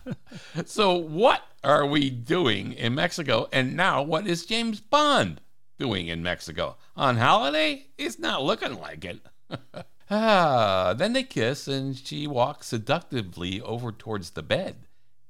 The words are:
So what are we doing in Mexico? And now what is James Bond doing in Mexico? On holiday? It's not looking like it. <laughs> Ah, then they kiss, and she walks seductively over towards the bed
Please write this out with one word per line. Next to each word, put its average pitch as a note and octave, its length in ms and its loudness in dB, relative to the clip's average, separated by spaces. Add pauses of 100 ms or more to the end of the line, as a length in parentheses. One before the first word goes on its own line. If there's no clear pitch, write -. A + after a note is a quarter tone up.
(680)
So G3 280 2
what F3 480 2 (220)
are D3 220 6
we C#3+ 240 2
doing A#2+ 600 0
in A#2 220 -2
Mexico? C#3+ 580 0
And C3+ 240 0
now D#3+ 260 2
what D#3+ 240 -2
is E3+ 200 -4
James A3+ 340 -2
Bond C4 600 2 (380)
doing G2 300 -2
in E2 140 -4
Mexico? E2 540 -4 (200)
On B2+ 200 2
holiday? C4+ 680 2 (100)
It's D4+ 220 -8
not G3+ 240 -4
looking F3 360 -2
like D#2+ 260 -12
it. F2 160 -10 (300)
<laughs> - 360 -12 (240)
Ah, C3 840 4
then G3 160 0
they C4 100 0
kiss, C#3 460 -2
and C3+ 260 -4
she D3 320 -8
walks C#3 420 -2
seductively G2+ 920 -4
over A#2 320 -6
towards G2+ 380 -8
the D#2 120 -10
bed C3+ 440 -4 (440)